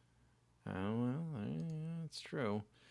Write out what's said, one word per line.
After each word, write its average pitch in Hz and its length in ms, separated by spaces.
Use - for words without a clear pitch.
Oh, 101 60
well, 120 720
yeah, 160 540
that's 160 200
true. 107 420